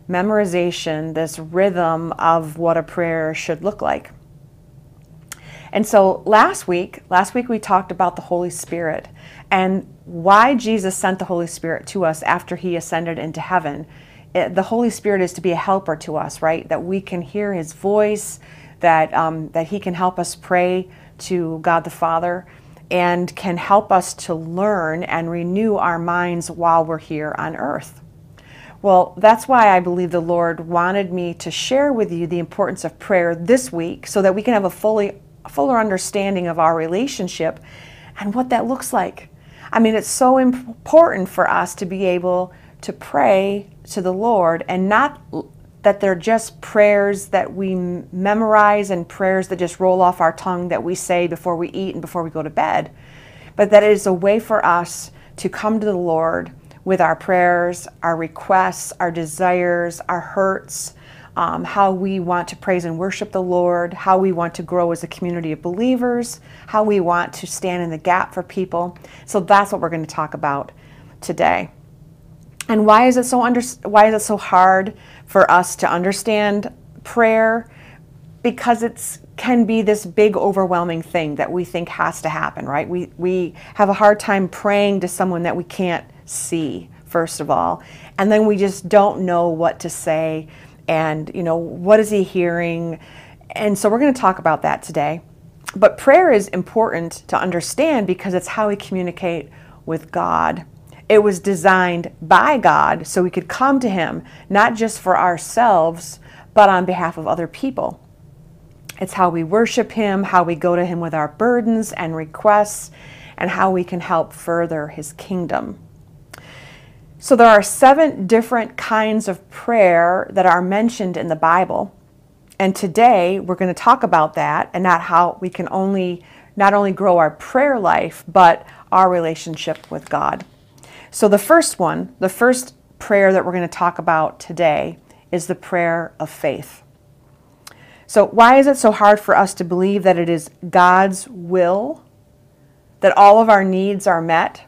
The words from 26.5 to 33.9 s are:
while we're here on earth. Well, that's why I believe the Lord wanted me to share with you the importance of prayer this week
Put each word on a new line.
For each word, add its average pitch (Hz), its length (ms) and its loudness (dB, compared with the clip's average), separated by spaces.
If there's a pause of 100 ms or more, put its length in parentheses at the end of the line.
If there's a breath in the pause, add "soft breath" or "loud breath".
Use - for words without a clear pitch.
while 165 340 2
we're 160 140 -6
here 151 400 -8
on 160 160 -8
earth. - 460 -8 (840 loud breath)
Well, 185 340 4
that's 220 300 4
why 226 280 6
I 180 40 4
believe 175 320 -2
the 175 80 -2
Lord 170 480 -2
wanted 180 440 -2
me 175 240 -6
to - 140 -12
share 277 420 -2
with 208 200 -2
you 170 160 -6
the 170 100 -4
importance 170 480 -6
of - 140 -10
prayer 175 340 0
this 196 380 0
week 170 340 -8